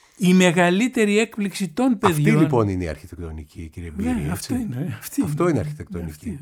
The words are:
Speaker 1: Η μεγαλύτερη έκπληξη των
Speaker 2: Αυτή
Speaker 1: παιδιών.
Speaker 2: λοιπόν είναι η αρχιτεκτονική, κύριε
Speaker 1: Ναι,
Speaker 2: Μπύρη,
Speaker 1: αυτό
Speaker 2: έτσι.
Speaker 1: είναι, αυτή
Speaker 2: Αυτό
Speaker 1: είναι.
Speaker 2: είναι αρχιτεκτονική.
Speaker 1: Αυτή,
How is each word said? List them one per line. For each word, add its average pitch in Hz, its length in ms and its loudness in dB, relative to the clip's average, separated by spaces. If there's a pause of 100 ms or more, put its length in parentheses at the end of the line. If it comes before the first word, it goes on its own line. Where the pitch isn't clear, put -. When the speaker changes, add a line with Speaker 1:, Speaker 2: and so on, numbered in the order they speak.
(180)
Speaker 1:
Η 180 160 4
μεγαλύτερη 185 840 4
έκπληξη 202 500 -4
των 240 160 -2
Speaker 2:
Αυτή 247 120 2 (260)
Speaker 1:
παιδιών. 151 180 6
Speaker 2:
λοιπόν 127 260 4
είναι 92 160 -2
η 85 40 -4
αρχιτεκτονική, 80 840 -12
κύριε 87 240 -12
Speaker 1:
Ναι, 247 180 -4
Speaker 2:
Μπύρη, - 160 -4
Speaker 1:
αυτό - 240 -6
Speaker 2:
έτσι. 240 120 -4
Speaker 1:
είναι, 131 340 -6
αυτή - 240 -6
Speaker 2:
Αυτό 151 200 -2
Speaker 1:
είναι. 175 80 2
Speaker 2:
είναι 127 80 2
αρχιτεκτονική. 85 520 -8
Speaker 1:
Αυτή, - 300 -10